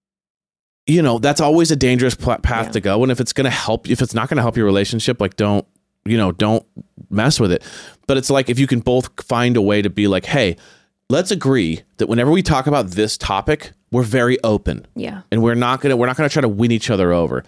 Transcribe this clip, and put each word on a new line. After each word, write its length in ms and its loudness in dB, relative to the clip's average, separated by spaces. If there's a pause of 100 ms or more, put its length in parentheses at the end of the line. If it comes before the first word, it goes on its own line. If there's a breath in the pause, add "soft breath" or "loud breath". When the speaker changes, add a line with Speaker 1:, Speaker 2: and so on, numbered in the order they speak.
(880)
Speaker 1:
you 140 4
know, 180 2
that's 220 0
always 300 4
a 60 2
dangerous 380 2
pla-, 240 -2
path 280 -2
Speaker 2:
Yeah. 60 -10
Speaker 1:
to 80 -2
go. 220 0
And 80 2
if 100 -2
it's 120 -4
gonna 180 -2
help, 380 -4
if 140 -2
it's 120 -4
not 140 -2
gonna 140 0
help 140 -2
your 100 2
relationship, 540 0
like, 160 -4
don't, 280 0 (400)
you 140 0
know, 140 2
don't 320 0 (440)
mess 320 0
with 100 2
it. 120 0 (440 loud breath)
But 120 0
it's 100 -4
like, 220 0
if 80 0
you 80 2
can 140 0
both 280 0 (160)
find 320 0
a 60 4
way 180 2
to 80 -2
be 200 0
like, 180 0
"Hey, 300 0 (520 soft breath)
let's 220 0
agree 520 0 (140)
that 120 -2
whenever 220 2
we 120 4
talk 240 0
about 260 0
this 240 -2
topic, 560 -4 (200)
we're 100 2
very 420 2
open. 400 -2 (100)
Speaker 2:
Yeah. 260 -10 (100)
Speaker 1:
And 120 0
we're 120 2
not 260 0
gonna, 160 0
we're 100 2
not 120 -2
gonna 100 0
try 140 0
to 60 2
win 220 0
each 200 -2
other 240 2
over." 340 -2